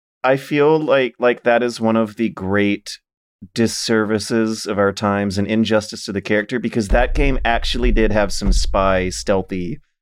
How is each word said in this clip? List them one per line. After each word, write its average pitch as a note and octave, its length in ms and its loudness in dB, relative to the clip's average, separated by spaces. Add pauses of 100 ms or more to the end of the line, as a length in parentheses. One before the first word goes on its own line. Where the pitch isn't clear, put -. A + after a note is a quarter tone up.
(240)
I C3 120 4
feel D3 420 2
like, C3+ 400 0
like, A#2+ 260 2
that A#2 180 4
is A#2+ 180 -2
one A2 160 2
of G#2+ 200 -2
the A2+ 140 -2
great G2+ 680 -2 (560)
disservices A2 1120 0
of G2+ 120 -4
our G2 140 2
times G2+ 460 -2
and G2+ 80 0
injustice A2 580 -2
to A2 80 -8
the G2 80 -4
character, G#2 380 -2
because A2+ 300 -4
that B2 260 2
game C#3 300 0
actually A#2 480 0
did G#2+ 200 4
have G2+ 200 0
some F#2+ 200 0
spy F#2+ 560 2
stealthy F#2+ 720 -4 (220)